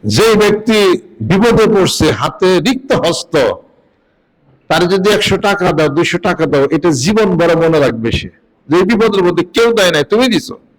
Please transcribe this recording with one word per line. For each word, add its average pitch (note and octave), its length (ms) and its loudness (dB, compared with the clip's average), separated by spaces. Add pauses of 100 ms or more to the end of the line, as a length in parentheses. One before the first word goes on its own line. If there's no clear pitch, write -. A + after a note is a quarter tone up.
যে A2 260 0 (120)
ব্যক্তি G#3+ 380 0 (500)
বিপদে A3 460 2
পড়ছে, F3+ 320 0 (140)
হাতে F3 300 -2 (160)
রিক্ত C4 240 -4 (120)
হস্ত, E3 320 -6 (1400)
তার D#3+ 120 2 (100)
যদি G3 240 0
একশো - 200 -2 (100)
টাকা G3 200 -2 (100)
দাও, D#3 200 0
দুইশো E3+ 300 -2
টাকা F3 260 -2
দাও, C#3 120 2 (120)
এটা E3+ 140 0 (120)
জীবন G#3 260 0 (120)
বড় E3+ 120 2 (100)
মনে E3 220 2
রাখবে A2+ 340 -2
সে, F#2+ 120 -12 (380)
যে C#3 120 0
এই F#3+ 80 2
বিপদের G#3 360 0
মধ্যে F3 200 0 (100)
কেউ A#3 140 2 (100)
দেয় F3+ 160 2
নাই, D3 180 0
তুমি A#3+ 220 2
দিছো। A#2 220 -4 (220)